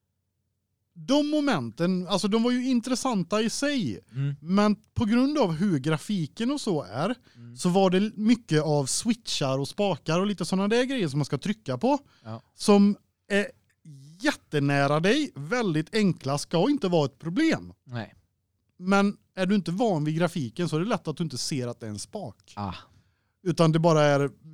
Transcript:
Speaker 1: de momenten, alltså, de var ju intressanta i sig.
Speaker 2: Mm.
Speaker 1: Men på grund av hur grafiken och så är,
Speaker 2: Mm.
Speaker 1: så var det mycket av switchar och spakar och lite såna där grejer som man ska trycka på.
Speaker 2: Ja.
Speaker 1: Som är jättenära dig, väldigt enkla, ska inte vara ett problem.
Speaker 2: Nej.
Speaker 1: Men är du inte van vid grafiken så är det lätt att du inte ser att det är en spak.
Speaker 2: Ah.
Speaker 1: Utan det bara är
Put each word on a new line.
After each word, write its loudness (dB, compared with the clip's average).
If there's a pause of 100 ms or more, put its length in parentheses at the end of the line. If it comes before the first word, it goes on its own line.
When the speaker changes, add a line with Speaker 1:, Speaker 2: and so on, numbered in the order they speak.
(960)
Speaker 1:
de 2
momenten, 0
alltså, 0
de 2
var 2
ju -2
intressanta 0
i 0
sig. -2 (120)
Speaker 2:
Mm. -4
Speaker 1:
Men 2 (180)
på 0
grund 2
av 2
hur 0
grafiken -4
och -4
så -2
är, -4 (200)
Speaker 2:
Mm. -20
Speaker 1:
så 0
var 4
det 2
mycket 2
av 0
switchar -2
och -4
spakar -2
och 0
lite -4
såna 0
där 2
grejer -2
som -2
man 0
ska -6
trycka -4
på. 2 (240)
Speaker 2:
Ja. -12 (140)
Speaker 1:
Som 6 (340)
är 0 (760)
jättenära 0
dig, 0
väldigt -4
enkla, 0
ska 0
inte 0
vara 2
ett -8
problem. -2 (120)
Speaker 2:
Nej. -10 (680)
Speaker 1:
Men 2 (180)
är -2
du 0
inte -2
van 0
vid -2
grafiken -4
så -4
är 0
det -2
lätt -4
att -8
du -4
inte -6
ser -6
att -12
det -14
är -8
en -8
spak. -16
Speaker 2:
Ah. -8 (680)
Speaker 1:
Utan 2
det 2
bara 4
är 2 (240)